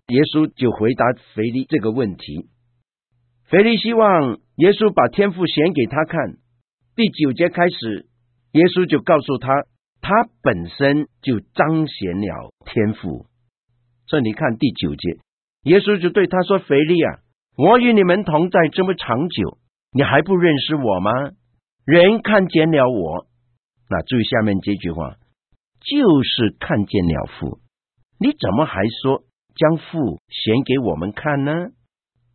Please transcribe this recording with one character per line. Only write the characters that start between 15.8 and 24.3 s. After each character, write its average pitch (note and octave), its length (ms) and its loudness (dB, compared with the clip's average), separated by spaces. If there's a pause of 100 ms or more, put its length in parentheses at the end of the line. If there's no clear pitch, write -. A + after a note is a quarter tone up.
就 F3 120 -2
对 F#3+ 160 0
他 F#3 160 -2
说 F#3 240 0
，“腓 C#3+ 160 4
力 E3 180 2
啊， - 200 -4 (360)
我 G3 220 4
与 A#3+ 140 2
你 G#3 100 4
们 F3+ 220 2
同 E3 260 0
在 E3+ 220 2
这 F#3 120 -2
么 F#3 100 -2
长 B2+ 340 -4
久， F#2 300 -6 (340)
你 B2+ 100 0
还 C#3 200 2
不 F#3+ 140 0
认 E3+ 220 2
识 C#3+ 160 -4
我 A2 260 -2
吗？ G2+ 100 -2 (720)
人 F3+ 380 4
看 G3+ 260 0
见 D#3+ 240 2
了 C3+ 160 4
我。” F2+ 380 -6 (640)
那 F2 140 -4
注 A#2+ 180 -2
意 G#2+ 40 0
下 A#2 180 0